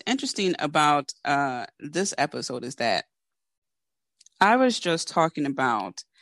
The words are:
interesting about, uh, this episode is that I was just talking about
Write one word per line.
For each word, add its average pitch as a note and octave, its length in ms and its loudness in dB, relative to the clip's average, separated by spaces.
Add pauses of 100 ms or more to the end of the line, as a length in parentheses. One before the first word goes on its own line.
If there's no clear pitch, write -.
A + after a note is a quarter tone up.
interesting A3 500 -2
about, D3 560 2 (100)
uh, C#3 440 -2 (120)
this E3 380 -4
episode B2+ 460 -4
is B2 140 -10
that A2 280 0 (1300)
I G#3 160 6
was B3+ 240 4
just E3 280 -2
talking D#3+ 380 0
about B2 580 -2 (180)